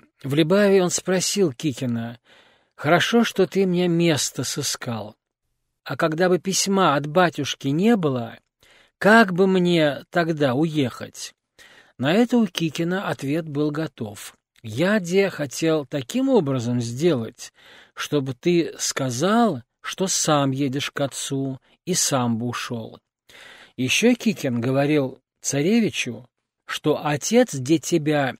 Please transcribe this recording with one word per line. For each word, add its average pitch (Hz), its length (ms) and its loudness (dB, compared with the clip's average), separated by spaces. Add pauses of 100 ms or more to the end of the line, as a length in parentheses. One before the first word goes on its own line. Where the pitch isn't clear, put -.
(240)
В 135 100 -4
Либаве 190 480 4
он 175 100 0
спросил 180 600 -2
Кикина: 120 680 -6 (560)
"Хорошо, 175 480 2
что 190 240 0
ты 190 200 0
мне 180 200 2
место 165 560 0
сыскал. 113 720 -8 (680)
А 135 140 -8
когда 165 320 2
бы 180 100 4
письма 190 560 2
от 147 120 -2
батюшки 151 600 0
не 196 260 2
было, 127 420 -2 (640)
как 208 340 6
бы 190 140 4
мне 175 640 2
тогда 160 420 0
уехать?" 151 800 -2 (640)
На 143 160 0
это 240 240 2
у 226 80 4
Кикина 175 640 -4
ответ 156 420 -4
был 147 220 -2
готов. 135 640 -10 (260)
"Я, 165 380 -2
де, 185 300 0
хотел 156 560 -2
таким 254 440 -4
образом 131 500 0
сделать, 120 720 -2 (440)
чтобы 135 380 -4
ты 170 440 0
сказал, 147 840 0 (180)
что - 260 -4
сам 143 440 2
едешь 135 400 -4
к - 100 -4
отцу, 135 580 -4 (260)
и 180 80 -4
сам 123 440 0
бы 120 100 -6
ушёл". 117 520 -8 (800)
Ещё 131 360 2
Кикин 135 480 -2
говорил 135 580 0 (220)
царевичу, 147 840 -2 (380)
что - 380 -2
отец, 156 520 0
де, 135 240 0
тебя 147 600 0